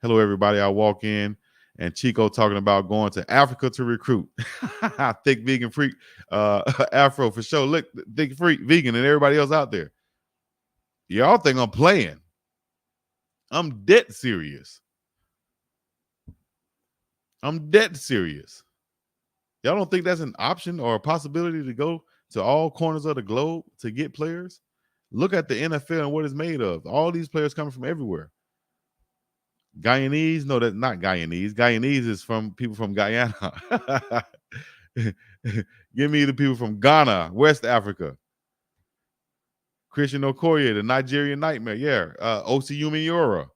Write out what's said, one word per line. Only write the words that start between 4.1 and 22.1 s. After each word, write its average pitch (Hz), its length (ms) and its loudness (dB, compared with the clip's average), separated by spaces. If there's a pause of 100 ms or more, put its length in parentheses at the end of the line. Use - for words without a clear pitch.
<laughs> - 520 -4
Thick 131 160 2
vegan 120 320 -2
freak, 143 240 -2 (360)
uh, 104 300 2 (260)
<laughs> - 40 -4
Afro 135 400 4
for 113 100 -10
sure. 143 240 0
Look, 151 220 0 (280)
thick 135 200 -2
freak, 160 260 2
vegan, 135 320 4
and 120 120 2
everybody 143 320 6
else 143 140 4
out 147 200 2
there. 85 200 -6 (1160)
Y'all 135 320 4
think 135 180 2
I'm 120 140 2
playing. 120 480 2 (1300)
I'm 139 360 -4
dead 185 280 6
serious. 78 680 -8 (2500)
I'm 151 300 -8
dead 196 260 4
serious. 87 640 -4 (1040)
Y'all 147 120 2
don't 196 140 -2
think 185 160 0
that's 170 160 0
an 135 160 -8
option 175 420 -4
or 120 140 0
a 110 60 0
possibility 156 640 -4
to 131 100 -8
go 160 300 -4 (280)